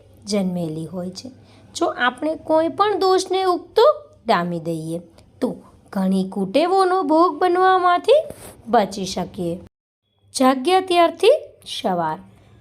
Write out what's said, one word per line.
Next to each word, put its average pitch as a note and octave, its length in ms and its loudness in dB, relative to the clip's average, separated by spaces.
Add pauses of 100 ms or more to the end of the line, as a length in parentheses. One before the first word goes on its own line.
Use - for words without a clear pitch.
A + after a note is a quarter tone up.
(260)
જન્મેલી F3 600 -4
હોય F3+ 240 -10
છે. B3+ 200 -16 (460)
જો E4 100 -2
આપણે B3+ 480 -4
કોઈ D#4+ 340 0
પણ G4 300 0
દોષને F#4 440 0
ઉગતો F#4 400 0 (440)
ડામી F3 340 0
દઈએ D#3+ 380 -6 (420)
તો - 160 -4 (360)
ઘણી F#3+ 360 -2
કુટેવોનો F4 720 0
ભોગ D#4 360 2
બનવામાંથી F4+ 760 2 (540)
બચી G3+ 380 0
શકીએ. F3+ 560 -6 (800)
જાગ્યા C4+ 420 2
ત્યારથી F4 520 2 (500)
સવાર F3 360 -2 (420)